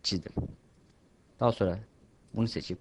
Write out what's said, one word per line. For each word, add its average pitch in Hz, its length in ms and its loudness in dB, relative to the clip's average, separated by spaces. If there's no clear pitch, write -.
çizdim. - 300 -2
Daha 120 120 6
sonra 95 280 2
bunu 113 140 2
seçip 92 340 -6